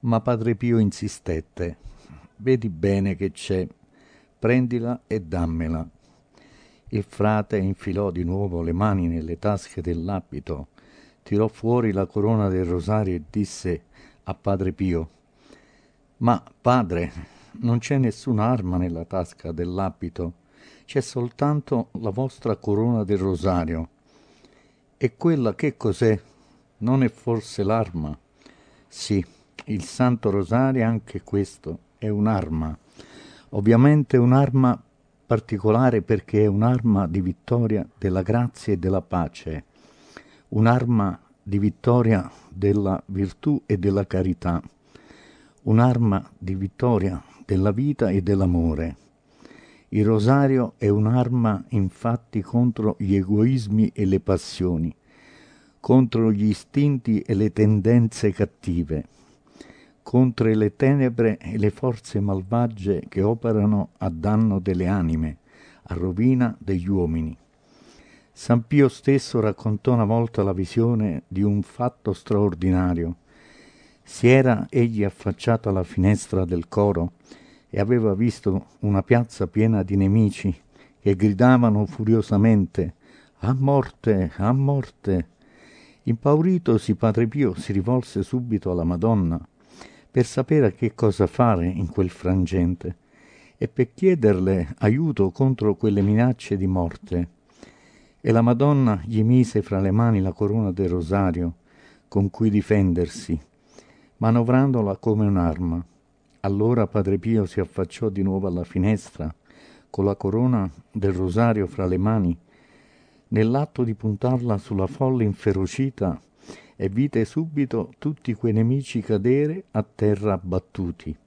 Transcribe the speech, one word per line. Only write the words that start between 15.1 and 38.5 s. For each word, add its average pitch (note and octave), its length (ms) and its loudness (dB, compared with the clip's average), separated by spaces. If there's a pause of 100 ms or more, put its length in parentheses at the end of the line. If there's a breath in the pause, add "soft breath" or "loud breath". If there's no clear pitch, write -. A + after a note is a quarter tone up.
"Ma A#2 240 0 (160)
padre, F2+ 540 0 (480 loud breath)
non A#2+ 200 0
c'è C#3 180 -2
nessun'arma A2 800 -2
nella E2+ 260 -4
tasca F2 480 -8
dell'abito, F2 800 -6 (540 soft breath)
c'è C3+ 160 -4
soltanto C3+ 840 -4 (120)
la A2+ 80 -6
vostra A2+ 480 -4
corona A2 480 -2
del G2 140 0
rosario." E2+ 680 -2 (1120 soft breath)
"E B2+ 140 -2
quella C#3 380 0
che - 240 -4
cos'è? A2 420 0 (580 soft breath)
Non B2+ 240 2
è A#2+ 60 2
forse A2 540 -6
l'arma?" F2+ 520 -2 (720 soft breath)
Sì, - 380 -4 (400 soft breath)
il G#2 180 -6
Santo B2 460 0
Rosario, A2+ 560 0
anche A2 380 -4
questo, - 560 -6 (180)
è G#2+ 140 -6
un'arma. E2+ 640 -2 (760 loud breath)
Ovviamente B2 680 4
un'arma B2+ 600 4 (460)
particolare A2 800 0
perché G#2+ 400 0
è G#2+ 40 4
un'arma G#2+ 600 2
di F#2 160 -2
vittoria G#2+ 760 -2
della F#2+ 240 -2
grazia A2 540 -2